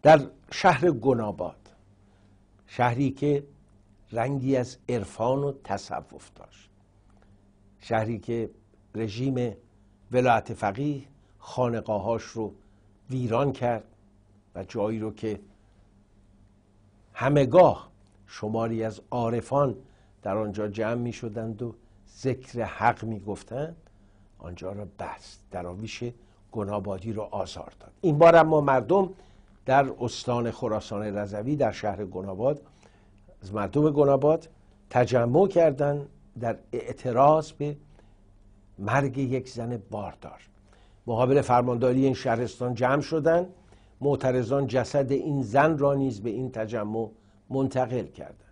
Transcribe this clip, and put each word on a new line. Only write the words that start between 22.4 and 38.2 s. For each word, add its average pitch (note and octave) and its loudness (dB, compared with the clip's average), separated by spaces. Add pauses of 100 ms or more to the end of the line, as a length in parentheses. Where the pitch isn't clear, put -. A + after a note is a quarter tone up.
حق A2 -2
می‌گفتند، A2 -10 (640)
آنجا F2+ -12
را G2+ -12 (120)
بست، - -14 (100)
دراویش F#2 -10 (480)
گنابادی G2+ -6
رو G#2+ -6
آزار F#2+ -8
داد. - -20
این D3+ 2
بار E3+ 12
اما D#3 6
مردم C#3+ 2 (540)
در C3+ 4
استان A#2+ -4
خراسان G#2+ -6
رضوی G#2 -4
در A#2+ 2
شهر G2+ -6
گناباد، G2 -4 (800)
از G2 -12
مردم B2 0
گناباد C#3+ 4 (420)
تجمع B2 4
کردند D3 2 (320)
در A2+ -4 (140)
اعتراض B2+ 2
به D3 -6 (1000)